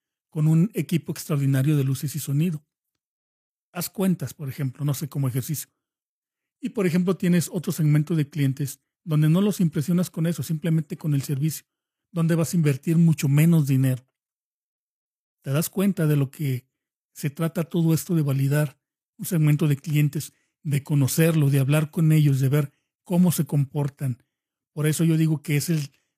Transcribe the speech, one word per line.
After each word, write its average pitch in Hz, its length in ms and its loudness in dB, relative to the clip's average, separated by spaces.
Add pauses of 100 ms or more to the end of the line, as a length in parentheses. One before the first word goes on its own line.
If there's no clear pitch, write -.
(300)
con 156 180 -2
un 160 260 2
equipo 170 380 -4
extraordinario 139 680 -2
de 139 60 0
luces 135 320 -4
y 151 40 -6
sonido. 147 460 -4 (1040)
Haz 175 180 -8
cuentas, 180 440 -2
por 143 160 -12
ejemplo, 135 360 -6
no 147 80 0
sé, 143 160 -8
como 139 180 -4
ejercicio. 131 420 -6 (920)
Y, 262 100 -8
por 196 180 -2
ejemplo, 180 280 0
tienes 175 360 0
otro 185 200 -6
segmento 151 440 2
de 147 140 -2
clientes 139 500 -4 (240)
donde 151 260 2
no 175 120 4
los 202 180 -2
impresionas 175 500 0
con 165 160 -4
eso, 165 180 -4
simplemente 160 540 -4
con 151 160 -4
el 135 80 0
servicio, 143 440 -4 (460)
donde 170 240 0
vas 160 180 -2
a 180 40 0
invertir 151 400 0
mucho 165 320 4
menos 156 380 4
dinero. 131 380 0 (1400)
¿Te 139 100 -8
das 147 180 0
cuenta 185 380 0
de 151 100 2
lo 139 140 0
que 131 360 -6 (460)
se - 160 -6
trata 165 340 -4
todo 165 320 2
esto - 180 -4
de 160 80 2
validar 139 580 0 (380)
un 202 80 -10
segmento 151 420 2
de 143 100 2
clientes, 151 560 -2 (280)
de 143 220 -2
conocerlo, 151 640 2
de 139 100 2
hablar 151 300 0
con 156 220 2
ellos, 147 280 4
de 135 100 2
ver 143 220 0 (320)
cómo 180 280 2
se 156 140 -2
comportan? 143 800 -4 (500)
Por 147 120 -4
eso 156 180 0
yo 160 140 4
digo 160 240 0
que 147 160 -2
es 143 120 -4
el 156 220 -2 (260)